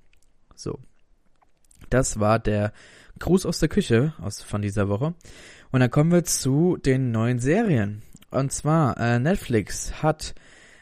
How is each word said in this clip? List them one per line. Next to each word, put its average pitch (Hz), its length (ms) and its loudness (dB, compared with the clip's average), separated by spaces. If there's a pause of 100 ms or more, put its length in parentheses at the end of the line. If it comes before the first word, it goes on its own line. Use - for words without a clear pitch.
(560)
So, - 240 -10 (1120)
das 127 280 0
war 107 200 4
der 104 340 -2 (460)
Gruß 185 260 2
aus - 140 -4
der 160 100 0
Küche 147 500 2
aus, 92 220 -10
von 104 220 -6
dieser 98 260 -2
Woche. 123 240 -2 (580)
Und 127 100 4
dann 123 100 2
kommen 156 200 4
wir 175 120 4
zu 151 540 0
den 131 340 0
neuen 113 260 0
Serien. 123 640 0 (300)
Und 135 200 -2
zwar, 151 460 2
äh, 120 220 2
Netflix 127 840 -2
hat, - 320 -2 (480)